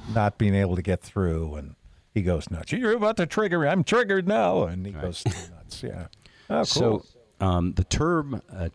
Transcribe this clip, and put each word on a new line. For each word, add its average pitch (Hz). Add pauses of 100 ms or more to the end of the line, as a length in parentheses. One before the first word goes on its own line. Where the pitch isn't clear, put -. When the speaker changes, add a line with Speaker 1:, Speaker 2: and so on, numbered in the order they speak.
Speaker 1:
<laughs> 113
not 104
being 101
able 98
to 90
get 90
through, 80
and 73 (380)
he 107
goes 87
nuts. 80
"You're 220
about 226
to 175
trigger 175
me. 143
I'm 175
triggered 196
now." 202
And 92
he 101
Speaker 2:
Right. 78
Speaker 1:
goes 90
nuts, -
yeah. 90 (420)
Oh, 214
cool. 220
Speaker 2:
So, 110 (340)
um, 90
the 90
term, 151 (100)
uh, 90